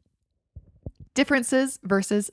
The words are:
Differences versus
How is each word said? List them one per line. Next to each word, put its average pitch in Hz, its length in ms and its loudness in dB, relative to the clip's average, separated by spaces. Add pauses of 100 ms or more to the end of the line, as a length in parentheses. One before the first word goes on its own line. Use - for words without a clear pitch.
(1160)
Differences 262 680 0
versus 202 500 0